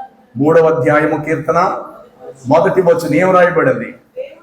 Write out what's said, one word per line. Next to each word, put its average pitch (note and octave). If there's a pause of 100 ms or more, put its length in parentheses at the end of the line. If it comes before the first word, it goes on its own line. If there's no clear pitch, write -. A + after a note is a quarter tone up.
(360)
మూడవ D#3+
అధ్యాయము, D3+
కీర్తన E3 (760)
మొదటి F#3
వచనం E3
ఏం F#3
రాయబడింది? D#3+ (480)